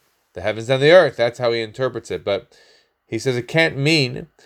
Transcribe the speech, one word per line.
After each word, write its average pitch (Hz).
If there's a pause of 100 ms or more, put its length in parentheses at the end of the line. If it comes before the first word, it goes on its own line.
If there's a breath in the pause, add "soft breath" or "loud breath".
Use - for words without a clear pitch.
(320)
the 87
heavens 107
and 131
the 151
earth. 170
That's 117
how 120
he 117
interprets 113
it. 87
But 98 (540 soft breath)
he 113
says 123
it 120
can't 160
mean 143 (180 soft breath)